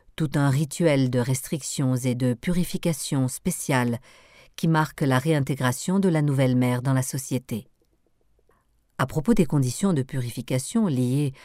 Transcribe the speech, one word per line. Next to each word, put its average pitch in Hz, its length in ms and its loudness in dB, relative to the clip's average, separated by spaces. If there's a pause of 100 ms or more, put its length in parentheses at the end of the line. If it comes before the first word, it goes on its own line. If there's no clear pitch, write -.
(140)
tout 156 200 -4
un 143 160 2
rituel 139 580 2
de 123 100 0
restrictions 131 800 -2
et 123 180 -2
de 123 200 0
purifications 170 920 -2
spéciales 127 720 -2 (540)
qui - 140 0
marque 156 320 0
la 131 180 2
réintégration 139 800 0
de 190 120 2
la 156 100 2
nouvelle 135 360 2
mère 123 260 2
dans 135 100 0
la 131 100 2
société. - 680 -6 (1300)
À 135 60 2
propos 156 260 0
des 196 140 6
conditions 147 480 0
de 135 80 0
purification 131 840 -2
liées 135 460 0 (120)